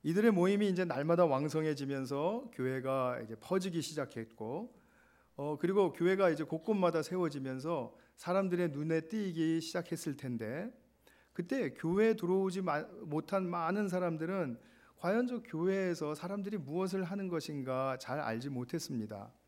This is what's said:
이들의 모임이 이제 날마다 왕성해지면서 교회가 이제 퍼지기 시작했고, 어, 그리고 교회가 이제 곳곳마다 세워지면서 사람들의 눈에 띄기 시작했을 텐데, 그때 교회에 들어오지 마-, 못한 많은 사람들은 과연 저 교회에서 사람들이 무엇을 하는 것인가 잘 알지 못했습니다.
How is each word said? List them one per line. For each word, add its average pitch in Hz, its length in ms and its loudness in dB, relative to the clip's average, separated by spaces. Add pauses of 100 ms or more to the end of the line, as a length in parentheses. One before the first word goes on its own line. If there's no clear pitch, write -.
이들의 202 280 6
모임이 202 360 4
이제 185 160 2
날마다 165 420 4
왕성해지면서 143 1300 0
교회가 131 720 0
이제 110 180 -10
퍼지기 180 420 0
시작했고, 131 920 -8 (640)
어, 147 200 -4
그리고 185 360 4
교회가 190 360 6
이제 156 140 0
곳곳마다 165 600 2
세워지면서 143 920 -2 (220)
사람들의 180 540 2
눈에 160 360 0
띄기 165 540 0
시작했을 160 560 -4
텐데, 127 600 -6 (540)
그때 180 420 -2
교회에 208 420 4
들어오지 190 480 0
마-, 156 200 0 (200)
못한 165 460 -2
많은 175 380 0
사람들은 170 720 -2 (380)
과연 226 300 2
저 240 140 -4
교회에서 170 720 0
사람들이 196 420 -6
무엇을 180 480 -2
하는 190 240 -4
것인가 135 680 -2
잘 127 220 -4
알지 123 300 -2
못했습니다. 120 840 -6 (160)